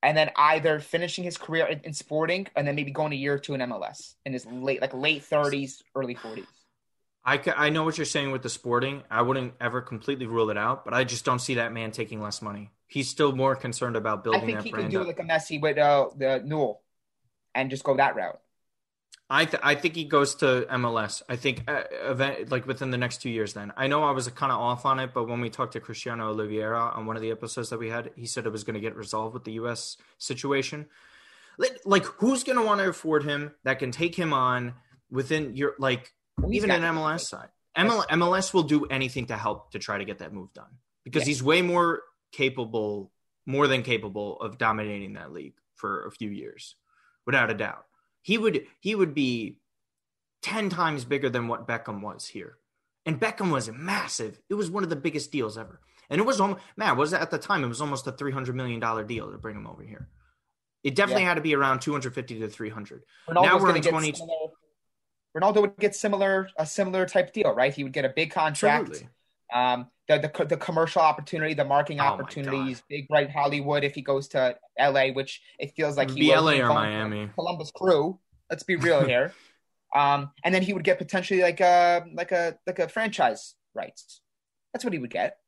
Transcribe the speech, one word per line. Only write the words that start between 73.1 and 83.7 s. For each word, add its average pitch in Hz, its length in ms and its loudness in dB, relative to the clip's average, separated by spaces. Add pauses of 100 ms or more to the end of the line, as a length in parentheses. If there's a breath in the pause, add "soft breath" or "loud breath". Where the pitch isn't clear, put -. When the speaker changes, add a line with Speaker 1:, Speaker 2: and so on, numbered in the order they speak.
Speaker 1:
Hollywood 143 520 2
if 139 120 -2
he 139 60 -8
goes 139 280 0
to 127 260 2 (220)
L 139 200 6
A, 135 140 4
which 135 300 -6 (180 soft breath)
it 143 160 -10
feels 151 220 0
like 135 120 2
Speaker 2:
It - 20 -4
would 135 60 -4
Speaker 1:
he 151 80 4
Speaker 2:
be 151 40 8
Speaker 1:
will. 156 80 10
Speaker 2:
L 160 120 6
A 147 40 6
Speaker 1:
He's 135 80 4
Speaker 2:
or 123 60 4
Speaker 1:
going 120 100 6
to 107 120 2
Speaker 2:
Miami. 107 460 -4
Speaker 1:
Columbus 165 360 -4
Crew. 180 480 2 (300)
Let's 160 140 -6
be 185 120 0
real 156 300 6
Speaker 2:
<laughs> - 20 0
Speaker 1:
here. 127 260 2 (600 soft breath)
Um, 143 360 4 (120)
and 175 100 4
then 185 80 4
he 190 120 0
would 180 100 -4
get 185 160 4
potentially, 180 420 0
like, 175 200 4
a, 175 520 6
like 175 180 -4
a, 170 360 0
like 180 100 -4
a 170 100 2
franchise 160 680 0 (180)